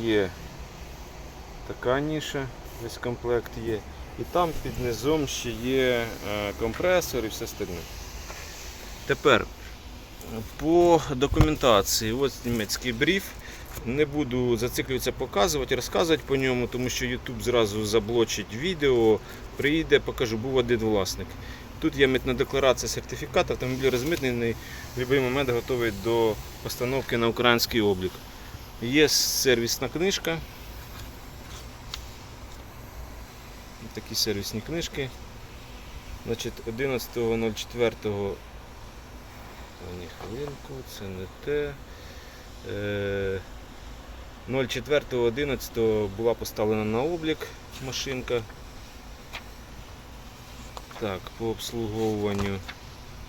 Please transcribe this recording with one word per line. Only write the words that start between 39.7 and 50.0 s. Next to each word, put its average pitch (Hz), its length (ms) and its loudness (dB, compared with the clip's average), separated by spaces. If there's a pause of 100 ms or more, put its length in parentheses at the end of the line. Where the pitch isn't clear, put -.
а 90 100 -8
ні, 87 80 -10 (120)
хвилинку, 139 540 -8 (240)
це 107 60 -10
не 95 220 -6 (200)
те. 147 280 0 (960)
Е, 101 680 0 (1080)
нуль 127 180 2
четвертого 123 580 2
одинадцятого 113 920 2
була 113 160 4
поставлена 107 500 2
на 110 180 2
облік 160 360 0 (480)
машинка. 123 560 -2 (2500)